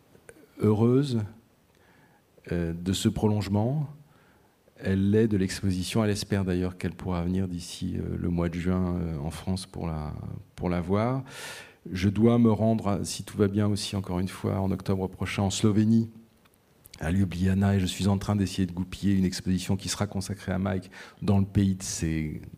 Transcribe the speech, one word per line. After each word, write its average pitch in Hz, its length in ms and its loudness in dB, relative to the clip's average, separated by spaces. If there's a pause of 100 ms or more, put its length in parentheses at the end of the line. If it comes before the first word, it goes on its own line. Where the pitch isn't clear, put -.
(600)
heureuse, 120 600 4 (1300)
euh, 85 220 -2
de 87 200 -2
ce 107 160 2
prolongement. 107 800 0 (960)
Elle 98 280 4
l'est 110 160 6
de 107 100 2
l'exposition. 92 640 0
Elle 107 60 2
espère 101 340 0
d'ailleurs 92 340 0
qu'elle 87 160 -4
pourra 90 300 -4
venir 92 240 0
d'ici, 90 500 -8
euh, 87 220 -4
le 87 100 -2
mois 85 200 0
de 82 60 -8
juin, 90 400 0
euh, 82 240 -4
en 73 100 -6
France 92 360 -6
pour 90 200 -8
la, 78 280 -6 (420)
pour 90 140 -4
la 87 120 -2
voir. 110 420 0 (680)
Je 92 180 2
dois 113 300 6
me 113 120 8
rendre, 104 520 2
si - 200 -8
tout - 140 -14
va 104 100 6
bien 104 200 2
aussi, 104 280 -2
encore 92 240 -2
une 95 80 -2
fois, 101 320 -2
en 98 120 0
octobre 95 360 -2
prochain, - 360 -2
en 98 60 2
Slovénie, 110 600 2 (880)
à 76 120 -2
Ljubljana, 95 640 2
et 98 40 4
je 92 80 0
suis 92 200 -2
en 98 120 4
train 104 160 -2
d'essayer 95 320 0
de 87 60 -6
goupiller 92 420 -2
une 95 100 4
exposition 92 500 -2
qui 92 140 -4
sera - 160 -2
consacrée 98 460 -6
à 92 80 -2
Mike 95 320 -4 (320)
dans 98 160 4
le 98 60 4
pays 98 300 4
de - 80 -10
ses, 80 580 -4 (160)